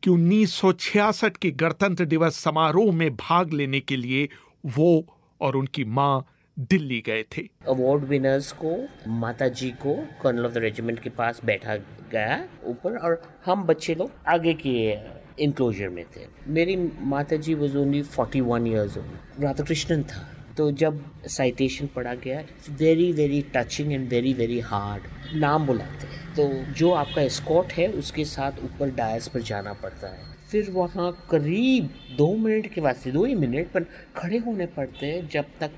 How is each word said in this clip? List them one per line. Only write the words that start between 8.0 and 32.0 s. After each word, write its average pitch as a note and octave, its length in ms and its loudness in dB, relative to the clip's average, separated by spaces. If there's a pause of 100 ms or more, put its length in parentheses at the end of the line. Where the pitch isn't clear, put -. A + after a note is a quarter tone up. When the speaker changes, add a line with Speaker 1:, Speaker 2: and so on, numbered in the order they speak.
Speaker 2:
winners C3+ 480 2
को, F3+ 360 -4 (200)
माताजी A#2+ 640 -2
को E3 380 -4 (140)
कर्नल A#2+ 240 2
of A#2 80 -2
the A#2 160 0
regiment A2+ 300 -4
के B2 100 -8
पास A#2 360 -4
बैठा A2 300 0 (360)
गया A#2+ 360 -2 (160)
ऊपर, F3+ 340 -4
और E3+ 480 -4
हम F#3+ 180 2
बच्चे E3 320 0
लोग F3 160 0 (160)
आगे E3 260 4
के D#3 160 -2 (760)
enclosure A#2 460 0
में F2 160 -10
थे। - 160 -18 (260)
मेरी E3+ 280 2 (240)
माताजी D3 560 0
was D3 160 0
only C#3+ 320 2
forty-one A#2+ 600 0
years G#2+ 280 0
old। - 520 -10
राधाकृष्णन D3 600 0
था, - 300 -12 (240)
तो D3+ 140 2
जब D3+ 340 0 (200)
citation C3 640 0
पढ़ा B2 260 -6
गया, C3 320 -8
it's - 240 -20
very, D#3+ 460 4
very D3 280 2
touching C3+ 440 -2
and C3 220 -2
very, B2 240 2
very A#2+ 260 0
hard। G#2 760 -6
नाम D3+ 300 2
बुलाते A#2+ 420 -2
हैं, - 280 -12
तो C#3 380 0
जो E3 180 4
आपका D3+ 300 0
escort D#3+ 520 0
है, E3+ 140 2
उसके D#3 380 -4
साथ C#3 260 -4
ऊपर C3+ 380 -4
dais A#2 380 -4
पर B2+ 140 -6
जाना G2+ 320 -6
पड़ता G2 340 -12
है। F#2 300 -16 (140)
फिर G#3 200 0
वहाँ F3+ 600 -2
करीब F#3 580 4 (280)